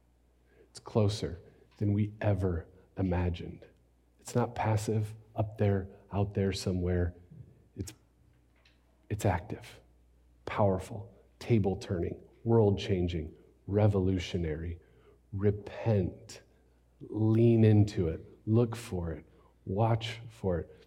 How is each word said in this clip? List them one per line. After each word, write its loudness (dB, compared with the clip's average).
It's -20
closer 0
than 0
we 0
ever 0
imagined. -4
It's -16
not -2
passive, -2
up -6
there, 2
out -2
there 0
somewhere. -2
It's, -10
it's -4
active, -2
powerful, -2
table-turning, 0
world-changing, 2
revolutionary. 0
Repent. -2
Lean 4
into 6
it. -6
Look 2
for -6
it. -12
Watch -2
for -2
it. -14